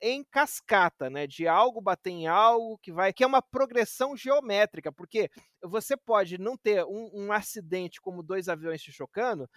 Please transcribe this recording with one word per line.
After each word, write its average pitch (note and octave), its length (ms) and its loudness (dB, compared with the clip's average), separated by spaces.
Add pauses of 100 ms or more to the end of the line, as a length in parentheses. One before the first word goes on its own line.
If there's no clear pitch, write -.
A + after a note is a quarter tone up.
em C4 240 -4
cascata, F#3+ 840 2
né, C#3+ 180 -6
de D#3+ 260 -4
algo A3 300 4
bater F#3 280 -2
em E3+ 160 -6
algo A3 520 4
que - 120 -18
vai, F#3 220 0
que - 100 2
é B3+ 40 6
uma C4 160 4
progressão B3+ 760 -2
geométrica, G#3+ 720 0
porque F3+ 400 -4 (320)
você G#3 340 -4
pode F#3+ 420 0
não A3+ 180 -6
ter G#3 280 2
um, G#3+ 280 -10
um G3+ 200 -6
acidente F#3 680 -4
como F3+ 220 -10
dois F3+ 260 -6
aviões D#3+ 340 -4
se D3+ 80 -20
chocando, D#3+ 680 -6